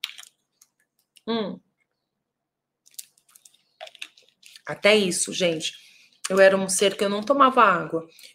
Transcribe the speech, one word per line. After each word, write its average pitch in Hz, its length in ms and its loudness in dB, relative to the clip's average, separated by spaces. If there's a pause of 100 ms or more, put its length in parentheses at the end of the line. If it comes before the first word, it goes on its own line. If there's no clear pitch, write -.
(1300)
Hum. 220 320 -6 (3000)
Até 202 280 0
isso, 196 380 -2
gente. 165 480 -6 (500)
Eu 190 100 0
era 190 160 8
um 190 140 -2
ser 196 260 0
que - 80 -2
eu 196 60 -2
não 202 120 -4
tomava 262 400 2
água. 165 460 0 (260)